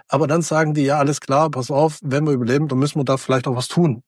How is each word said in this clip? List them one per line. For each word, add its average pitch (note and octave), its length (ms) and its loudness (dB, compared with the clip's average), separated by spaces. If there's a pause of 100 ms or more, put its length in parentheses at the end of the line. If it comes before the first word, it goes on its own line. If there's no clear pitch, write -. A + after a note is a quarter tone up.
Aber D3 180 0
dann D#3 140 0
sagen D#3 320 0
die, D3+ 100 0
ja, C#3 160 2
alles C#3+ 220 0
klar, D3+ 300 2
pass C3 200 -8
auf, D3+ 320 0
wenn D3 220 -2
wir D3+ 80 2
überleben, C3 360 0
dann C3 100 0
müssen D3 200 0
wir C#3+ 60 0
da C3+ 140 0
vielleicht - 280 -2
auch C3 100 -2
was B2+ 120 -6
tun. D3+ 400 0